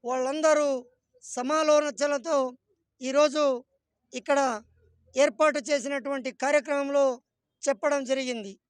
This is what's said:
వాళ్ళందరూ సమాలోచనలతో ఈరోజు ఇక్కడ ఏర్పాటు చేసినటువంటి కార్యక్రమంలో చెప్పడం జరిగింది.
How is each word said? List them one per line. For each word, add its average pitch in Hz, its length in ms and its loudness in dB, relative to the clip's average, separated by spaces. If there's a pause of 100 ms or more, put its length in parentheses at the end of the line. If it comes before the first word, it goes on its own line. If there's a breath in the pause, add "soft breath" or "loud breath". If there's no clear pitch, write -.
వాళ్ళందరూ 277 800 0 (380)
సమాలోచనలతో 285 1300 0 (480)
ఈరోజు 269 640 2 (500)
ఇక్కడ 254 480 0 (560)
ఏర్పాటు 302 420 2
చేసినటువంటి 269 720 -4
కార్యక్రమంలో 277 920 0 (480)
చెప్పడం 285 340 -2
జరిగింది. 247 560 -6 (100)